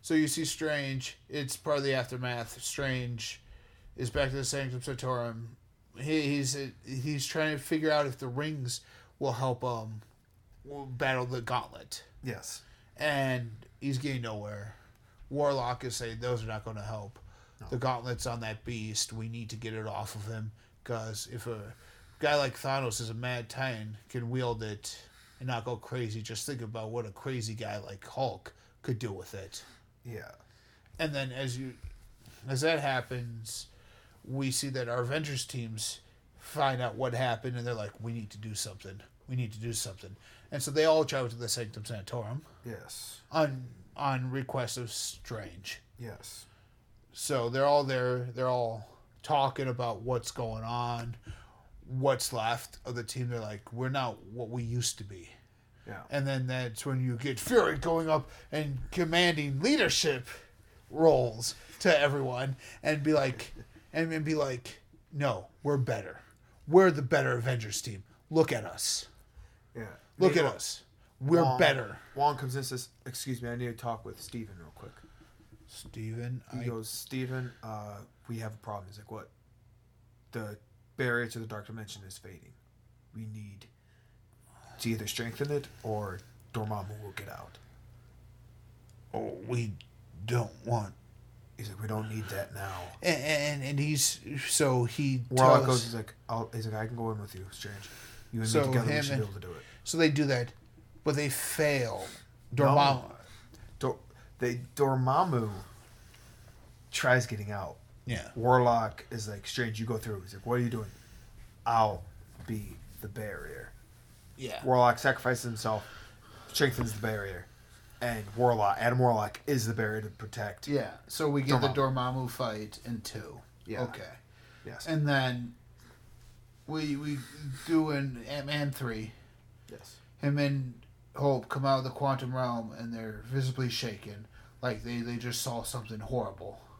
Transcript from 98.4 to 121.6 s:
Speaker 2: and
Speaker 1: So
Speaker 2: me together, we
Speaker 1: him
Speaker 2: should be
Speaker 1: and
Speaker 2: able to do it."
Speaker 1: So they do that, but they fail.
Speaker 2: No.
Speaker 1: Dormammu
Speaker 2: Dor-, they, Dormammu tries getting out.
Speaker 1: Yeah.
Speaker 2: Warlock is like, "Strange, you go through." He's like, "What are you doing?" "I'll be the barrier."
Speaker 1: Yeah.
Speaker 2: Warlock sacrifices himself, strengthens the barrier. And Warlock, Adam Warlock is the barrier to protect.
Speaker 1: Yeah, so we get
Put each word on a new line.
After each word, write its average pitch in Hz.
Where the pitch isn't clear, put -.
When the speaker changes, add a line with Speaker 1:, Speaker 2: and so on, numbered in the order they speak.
Speaker 2:
and 110
Speaker 1:
So 147
Speaker 2:
me 135
together, 120
we 143
Speaker 1:
him 147
Speaker 2:
should 139
be 139
Speaker 1:
and 117
Speaker 2:
able 101
to 92
do 87
it." 76
Speaker 1:
So -
they 160
do 147
that, 123
but 151
they 147
fail. 131
Speaker 2:
No. 143
Speaker 1:
Dormammu 139
Speaker 2:
Dor-, -
they, 123
Dormammu 131
tries 123
getting 104
out. 95
Speaker 1:
Yeah. 110
Speaker 2:
Warlock 117
is 110
like, 101
"Strange, 113
you 113
go 113
through." 104
He's 95
like, 98
"What 120
are 123
you 117
doing?" 113
"I'll 110
be 107
the 113
barrier." 90
Speaker 1:
Yeah. -
Speaker 2:
Warlock 123
sacrifices 127
himself, 110
strengthens 120
the 104
barrier. 101
And 113
Warlock, 110
Adam 123
Warlock 113
is 123
the 113
barrier 110
to 104
protect. 104
Speaker 1:
Yeah, 131
so 151
we 143
get 131